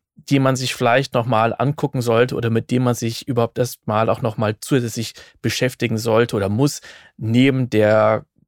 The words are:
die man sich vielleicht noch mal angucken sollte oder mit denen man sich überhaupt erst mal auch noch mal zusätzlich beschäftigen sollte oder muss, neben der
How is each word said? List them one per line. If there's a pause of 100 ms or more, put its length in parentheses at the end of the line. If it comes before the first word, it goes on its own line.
(160)
die
man
sich
vielleicht
noch
mal
angucken
sollte
oder
mit
denen
man
sich
überhaupt
erst
mal
auch
noch
mal
zusätzlich (280)
beschäftigen
sollte
oder
muss, (360)
neben
der (220)